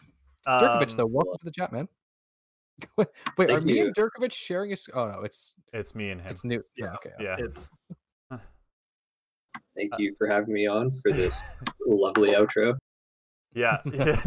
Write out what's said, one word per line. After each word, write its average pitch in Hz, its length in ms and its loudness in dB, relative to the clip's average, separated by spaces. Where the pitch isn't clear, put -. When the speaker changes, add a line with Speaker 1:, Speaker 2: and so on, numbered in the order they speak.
Speaker 1:
Um, 127 140 4
Speaker 2:
Dirkovich, 117 360 4
though, 120 100 2
welcome 156 340 0
to 165 40 -16
the 165 60 -10
chat, 180 220 -8
man. 135 160 -6
<laughs> - 600 -20
Wait, - 100 2
are 180 80 6
Speaker 3:
Thank 156 180 4
Speaker 2:
me - 140 4
Speaker 3:
you. 415 80 4
Speaker 2:
and 214 80 -2
Dirkovich 220 380 -2
sharing 196 380 -6
a 196 40 -6
s-, - 200 -10
oh, 120 160 -2
no, 95 120 -10
it's - 340 -12
Speaker 1:
It's 110 220 -8
me 104 160 -6
and 92 100 -10
him. 92 100 -12
Speaker 2:
it's - 140 -12
Newt. 120 200 -4
Speaker 4:
Yeah, 107 100 -8
Speaker 2:
Yeah, 170 80 -10
okay, - 240 -14
yeah. 95 200 -6
Speaker 1:
Yeah. 82 80 -6
Speaker 4:
it's - 240 -12
Speaker 3:
Thank 101 200 -6
Speaker 1:
Uh, - 40 -6
Speaker 3:
you 101 180 0
for 107 100 0
having 104 280 0
me 104 120 2
on 120 360 0
for 101 100 4
this 90 300 0
Speaker 1:
<laughs> - 220 -6
Speaker 3:
lovely 101 440 4
outro. 107 460 4
Speaker 1:
Yeah, 117 280 2
<laughs> 135 100 -6
yeah, 139 340 2